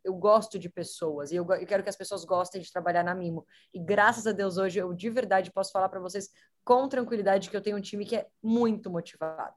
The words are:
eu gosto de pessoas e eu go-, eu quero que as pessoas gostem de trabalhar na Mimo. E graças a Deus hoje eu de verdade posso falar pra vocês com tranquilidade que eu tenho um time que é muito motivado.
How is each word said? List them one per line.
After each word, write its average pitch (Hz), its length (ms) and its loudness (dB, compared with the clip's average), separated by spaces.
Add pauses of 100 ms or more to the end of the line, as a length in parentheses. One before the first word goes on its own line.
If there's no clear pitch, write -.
eu 185 120 -4
gosto 208 440 4
de 175 120 -10
pessoas 151 600 -6
e 170 60 -2
eu 175 80 -2
go-, 180 100 0
eu 165 120 -2
quero 196 160 0
que 202 60 -8
as 190 80 -6
pessoas 180 280 -8
gostem 180 380 -2
de - 100 -18
trabalhar 175 320 0
na 180 100 -2
Mimo. 170 320 -6 (280)
E - 40 -10
graças 208 480 4
a 220 60 2
Deus 190 240 -2
hoje 190 220 0
eu 180 160 -2
de 180 160 -6
verdade 196 420 2
posso 190 180 -2
falar 190 200 0
pra 190 100 -10
vocês 185 300 -8 (340)
com 254 240 6
tranquilidade 214 600 2
que 208 60 -4
eu 196 60 -4
tenho 208 140 -2
um 202 40 -4
time 202 260 -8
que 226 100 -2
é - 100 -4 (160)
muito 226 480 2
motivado. 160 680 -6